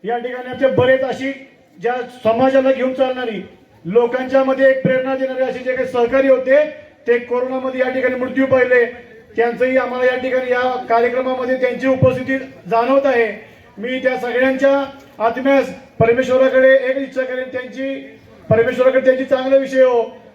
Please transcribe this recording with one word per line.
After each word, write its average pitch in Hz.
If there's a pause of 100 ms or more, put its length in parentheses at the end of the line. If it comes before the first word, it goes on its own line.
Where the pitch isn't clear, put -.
या 233
ठिकाणी 247
आमचे 269
बरेच 262
अशी 262 (500)
ज्या 240 (300)
समाजाला 262
घेऊन 262
चालणारी, 254 (420)
लोकांच्या 254
मध्ये 262
एक 262
प्रेरणा 262
देणारे 262
असे 247
जे 254
काही 254
सहकारी 254
होते 262 (360)
ते 240
कोरोनामध्ये 254
या 254
ठिकाणी 254
मृत्यू 262
पावले, 247 (520)
त्यांचंही 240
आम्हाला 247
या 254
ठिकाणी 254
या 247
कार्यक्रमामध्ये 254
त्यांची 254
उपस्थिती 262 (320)
जाणवत 262
आहे. 233 (240)
मी 254
त्या 254
सगळ्यांच्या 262 (340)
आत्म्यास 262 (240)
परमेश्वराकडे 262
एक 262
इच्छा 262
करेन, 254
त्यांची, 254 (560)
परमेश्वराकडे 254
त्यांची 262
चांगला 262
विषय 262
हो. 240 (180)